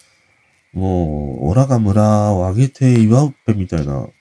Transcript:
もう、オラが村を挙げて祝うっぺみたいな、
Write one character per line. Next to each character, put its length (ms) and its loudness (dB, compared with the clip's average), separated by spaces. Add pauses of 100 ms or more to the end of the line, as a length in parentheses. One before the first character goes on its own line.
(720)
も 720 -4
う、 80 0
オ 40 2
ラ 120 4
が 140 0
村 520 2
を 160 -2
挙 140 -2
げ 80 0
て 320 0
祝 200 4
う 80 0
っ 40 -12 (120)
ぺ 80 0
み 140 -6
た 100 -4
い 80 -4
な、 220 -6 (140)